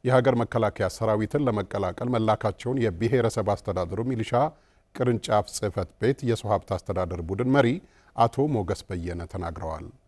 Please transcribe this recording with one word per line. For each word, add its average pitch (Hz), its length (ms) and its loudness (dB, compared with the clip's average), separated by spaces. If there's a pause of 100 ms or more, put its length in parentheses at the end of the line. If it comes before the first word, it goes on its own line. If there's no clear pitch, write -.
የሀገር 127 320 6
መከላከያ 110 540 0
ሰራዊትን 110 560 0
ለመቀላቀል 104 640 -2
መላካቸውን 113 720 0
የብሔረሰብ 110 680 2
አስተዳደሩ 92 560 -2
ሚሊሻ 117 260 -4 (640)
ቅርንጫፍ 117 560 2
ጽሕፈት - 440 -4
ቤት 123 280 0
የሰው 113 260 -2
ሀብት 98 220 0
አስተዳደር 90 500 -4
ቡድን 98 300 -2
መሪ 135 160 6 (480)
አቶ 117 320 2
ሞገስ 104 360 -2
በየነ 87 440 -6
ተናግረዋል። 82 600 -8 (200)